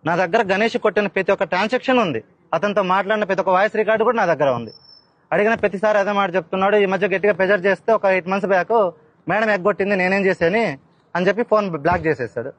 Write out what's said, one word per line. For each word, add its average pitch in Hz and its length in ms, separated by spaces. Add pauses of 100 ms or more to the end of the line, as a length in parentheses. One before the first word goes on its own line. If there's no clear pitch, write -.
నా 165 100
దగ్గర 185 380
గణేష్ 220 240
కొట్టిన 208 300
ప్రతి 190 240
ఒక్క 196 120
ట్రాన్సాక్షన్ 220 560
ఉంది, 147 240 (300)
అతనితో 202 280
మాట్లాడిన 196 420
ప్రతి 185 180
ఒక్క 175 80
వాయిస్ 190 260
రికార్డు 220 280
కూడా 233 140
నా 180 160
దగ్గర 139 160
ఉంది. 117 220 (600)
అడిగిన 208 220
ప్రతిసారి 208 440
అదే 196 140
మాట 196 240
చెప్తున్నాడు. 190 400
ఈ 208 100
మధ్య 190 220
గట్టిగా 190 260
ప్రెజర్ 185 320
చేస్తే, 202 280
ఒక 208 120
ఎయిట్ 185 220
మంత్స్ 190 200
బ్యాక్ 190 440 (380)
మేడం 214 200
ఎగ్గొట్టింది, 196 460
నేనేం 185 300
చేశాని 180 520 (380)
అని 180 120
చెప్పి 202 160
ఫోన్ 214 260
బ్లాక్ 160 380
చేసేసాడు 127 520